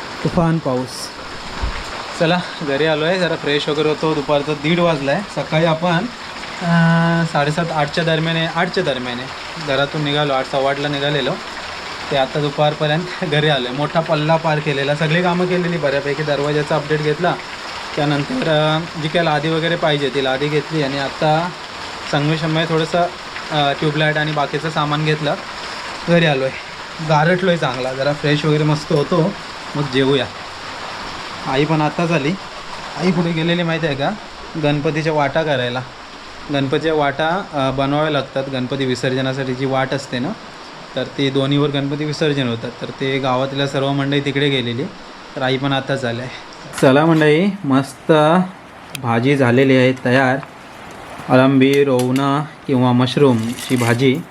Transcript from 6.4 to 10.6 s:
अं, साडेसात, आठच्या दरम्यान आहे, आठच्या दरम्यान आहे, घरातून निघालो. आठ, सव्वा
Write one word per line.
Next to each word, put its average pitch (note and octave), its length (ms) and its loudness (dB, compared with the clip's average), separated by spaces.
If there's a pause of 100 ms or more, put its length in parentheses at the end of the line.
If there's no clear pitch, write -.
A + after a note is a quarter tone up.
अं, E3 680 4
साडेसात, D3+ 400 0
आठच्या D#3 320 0
दरम्यान D#3+ 320 0
आहे, D#3+ 100 0
आठच्या F3 380 -2
दरम्यान B2+ 340 -4
आहे, B2+ 80 -8 (420)
घरातून C#3+ 360 0
निघालो. D3 280 0
आठ, C3 200 0
सव्वा C#3 180 2